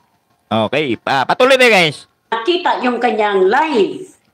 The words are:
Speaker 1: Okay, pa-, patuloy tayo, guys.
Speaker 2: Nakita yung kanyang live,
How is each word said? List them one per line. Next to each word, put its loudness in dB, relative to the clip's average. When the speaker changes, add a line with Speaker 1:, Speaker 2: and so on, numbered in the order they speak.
Speaker 1:
Okay, -2
pa-, -2
patuloy 2
tayo, 4
guys. 0
Speaker 2:
Nakita -2
yung -2
kanyang 0
live, 0